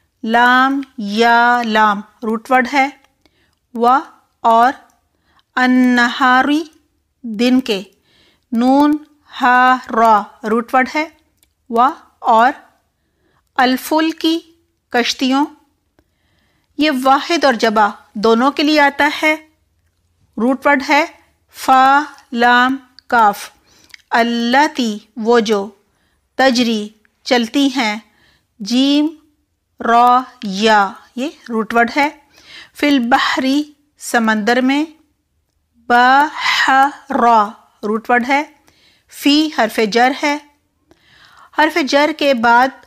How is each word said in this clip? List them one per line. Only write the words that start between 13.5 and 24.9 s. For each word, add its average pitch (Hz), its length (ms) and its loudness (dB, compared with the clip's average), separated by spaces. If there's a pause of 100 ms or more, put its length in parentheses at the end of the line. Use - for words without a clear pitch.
अलफुल 269 560 -2
की 330 240 -4 (560)
कश्तियों, 262 520 -2 (1300)
ये 302 100 0 (120)
वाहिद 285 440 0
और 254 120 2
जबा 214 300 0 (320)
दोनों 226 320 2
के 302 120 -4
लिए 302 180 2
आता 277 320 0
है। 311 220 -2 (1040)
रूट 262 300 -2
वर्ड 277 160 2
है 302 220 0 (500)
फा 269 520 2 (280)
लाम 247 440 2 (300)
काफ। 220 420 0 (600)
अल्लाती 240 800 0 (280)